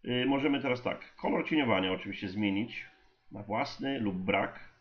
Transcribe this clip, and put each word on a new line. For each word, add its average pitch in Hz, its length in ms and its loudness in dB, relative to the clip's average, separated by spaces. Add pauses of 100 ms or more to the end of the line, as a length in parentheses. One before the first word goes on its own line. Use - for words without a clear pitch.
Y, 123 220 0
możemy 139 340 4
teraz 123 220 0
tak, - 340 -6
kolor - 320 0
cieniowania 104 440 4
oczywiście 95 360 -4
zmienić 104 580 0 (460)
na 104 100 -10
własny 120 580 -4
lub 98 160 0
brak. - 640 -2